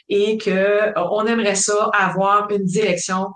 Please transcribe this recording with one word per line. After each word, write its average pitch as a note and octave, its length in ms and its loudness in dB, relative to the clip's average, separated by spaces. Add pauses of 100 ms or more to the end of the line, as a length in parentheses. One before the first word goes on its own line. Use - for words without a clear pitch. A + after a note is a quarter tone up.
et G#3+ 300 0
que, G#3 120 -4
euh, G#3 420 2 (200)
on G#3+ 140 0
aimerait A3+ 280 0
ça G#3 380 0
avoir G3 580 2
une G3 140 -2
direction F#3+ 720 -2